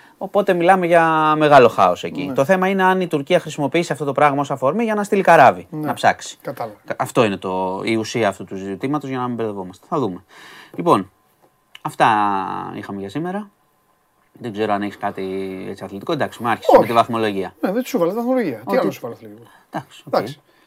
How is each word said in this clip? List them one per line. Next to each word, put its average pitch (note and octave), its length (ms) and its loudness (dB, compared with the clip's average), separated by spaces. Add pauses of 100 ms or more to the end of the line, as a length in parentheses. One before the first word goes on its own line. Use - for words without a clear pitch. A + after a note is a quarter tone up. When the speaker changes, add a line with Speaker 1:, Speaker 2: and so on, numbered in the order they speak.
(180)
Speaker 1:
Οπότε G3 360 0
μιλάμε F3+ 320 4
για D#3+ 500 4
μεγάλο D3 320 8
χάος F#2 360 2
εκεί. E2 220 -8
Speaker 2:
Ναι. C4+ 80 -6
Speaker 1:
Το F3+ 120 2
θέμα F#3 220 2
είναι F#3+ 160 0
αν F#3 180 4
η F3+ 60 -2
Τουρκία D#3+ 320 0
χρησιμοποιήσει D#3 520 -2
αυτό D3+ 140 -6
το C#3 60 -4
πράγμα C#3 300 2
ως C#3+ 100 -4
αφορμή D3 320 -2
για A3 120 -2
να G#3 80 -2
στείλει G3+ 180 0
καράβι, C3 480 6
Speaker 2:
Ναι. D3+ 160 -8
Speaker 1:
να B2+ 80 -4
ψάξει. - 480 -2
Speaker 2:
Κατάλαβα. A#2+ 440 -12
Speaker 1:
Κα-, - 140 -10
αυτό B2+ 240 0
είναι G2 140 0
το, F#2 480 -4
η A2+ 100 0
ουσία A2 320 -2
αυτού G2 180 -4
του G2 100 -12
ζητήματος, G2 540 -6
για C3 80 -6
να B2+ 100 -4
μην B2 80 -6
μπερδευόμαστε. G2+ 540 -8
Θα E3+ 100 -2
δούμε. F#2+ 240 -4 (520)
Λοιπόν, C3 360 0 (680)
αυτά D#3 240 -2 (680)
είχαμε G2+ 240 -10
για G2 100 -10
σήμερα. F3+ 400 -8 (920)
Δεν A#2+ 120 -8
ξέρω G#2 220 -2
αν G2+ 80 -2
έχεις G2+ 160 -8
κάτι G2 240 -6 (480)
έτσι G2 140 -12
αθλητικό. G2 280 -8
Εντάξει, A#2+ 320 -6
μου A#2+ 60 0
άρχισε A2 220 -2
Speaker 2:
Όχι. - 80 10
Speaker 1:
με A2+ 60 4
τη G#2+ 80 -2
βαθμολογία. A2 680 0
Speaker 2:
Ναι, G3+ 100 0
δεν A#3+ 140 -2
σου - 120 -4
βάλε E3+ 160 0
βαθμολογία. A#3 440 -2
Τι G#2+ 80 -16
Speaker 1:
Ότι A3+ 120 0
Speaker 2:
άλλο F#3 140 0
σου C3+ 100 -10
βάλε A#2 120 -10
αθλητικό; A2 280 -20 (300)
Speaker 1:
Εντάξει, - 360 -12
οκ. - 60 -16
Speaker 2:
Εντάξει. - 280 -2 (260)